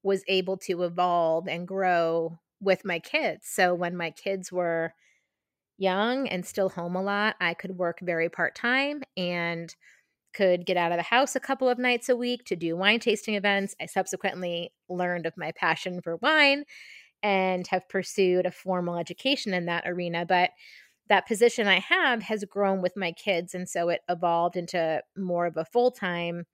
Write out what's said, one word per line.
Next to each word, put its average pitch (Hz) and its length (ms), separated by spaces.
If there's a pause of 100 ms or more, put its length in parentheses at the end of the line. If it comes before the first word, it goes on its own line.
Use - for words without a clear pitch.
was 196 240
able 190 300
to 180 260
evolve 175 640
and 170 220
grow 170 680 (220)
with 190 240
my 175 140
kids. 262 500
So 180 260
when 175 220
my 170 140
kids 196 400
were 170 440 (840)
young 214 500
and 180 160
still 190 260
home 175 260
a 190 60
lot, 202 380
I 170 140
could 185 240
work 170 220
very 170 280
part-time 262 760 (140)
and 170 580 (580)
could 180 340
get 185 100
out 170 160
of 170 60
the 170 40
house 269 340
a 247 40
couple 269 280
of 247 100
nights 247 300
a 247 80
week 247 280
to 180 120
do 165 200
wine 208 240
tasting 220 340
events. 196 460
I 160 60
subsequently 180 840 (160)
learned 180 380
of 165 100
my 165 160
passion 180 500
for 170 140
wine 285 480 (580)
and 185 460
have 185 200
pursued 180 580
a 180 40
formal 180 460
education 190 580
in 175 120
that 170 200
arena. 175 400
But 180 240 (580)
that 208 180
position 226 400
I 190 140
have 269 420
has 208 220
grown 190 360
with 180 160
my 180 160
kids. 175 420
And 180 140
so 170 220
it - 180
evolved 170 480
into 165 460 (140)
more 175 300
of 160 100
a 160 80
full-time 175 880